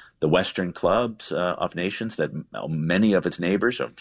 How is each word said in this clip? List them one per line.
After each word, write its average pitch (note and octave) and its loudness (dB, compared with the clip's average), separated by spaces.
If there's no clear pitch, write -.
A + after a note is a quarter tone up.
the D#2 4
Western F2+ 2
clubs, G#2+ 0
uh, F2 0
of F2 -4
nations G2+ -4
that D2+ -2
m-, D2 -8
many E2+ 2
of F2+ 4
its F2 -4
neighbors, G2 0
or A#1+ -4
in - -14